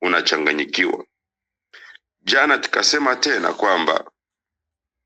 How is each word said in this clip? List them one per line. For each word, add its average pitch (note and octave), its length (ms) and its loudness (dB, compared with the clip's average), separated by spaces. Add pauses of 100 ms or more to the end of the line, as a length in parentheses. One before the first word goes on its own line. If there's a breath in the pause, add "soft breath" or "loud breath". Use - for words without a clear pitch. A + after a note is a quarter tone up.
unachanganyikiwa. D#2+ 1000 -2 (1160 loud breath)
Jana C3+ 360 2
tukasema C3 580 0
tena G2+ 360 -2
kwamba, E2+ 580 0 (960)